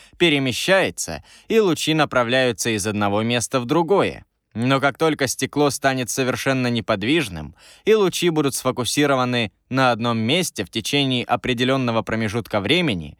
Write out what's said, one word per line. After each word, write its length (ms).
перемещается, 1040
и 120
лучи 320
направляются 800
из 160
одного 360
места 380
в 60
другое. 580
Но 260
как 160
только 320
стекло 400
станет 400
совершенно 600
неподвижным, 840
и 100
лучи 360
будут 240
сфокусированы 1000
на 240
одном 260
месте 460
в 60
течение 540
определенного 760
промежутка 600
времени, 600